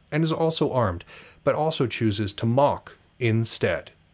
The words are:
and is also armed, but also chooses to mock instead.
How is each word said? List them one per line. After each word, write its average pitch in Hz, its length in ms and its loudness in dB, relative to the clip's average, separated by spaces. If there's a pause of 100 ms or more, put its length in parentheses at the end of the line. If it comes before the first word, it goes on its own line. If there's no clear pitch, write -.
(120)
and 156 120 2
is 160 80 0
also 160 400 0
armed, 101 320 0 (400)
but 139 100 2
also 151 320 0
chooses 107 480 -2
to - 100 -4
mock 117 520 0 (220)
instead. 113 720 -2 (220)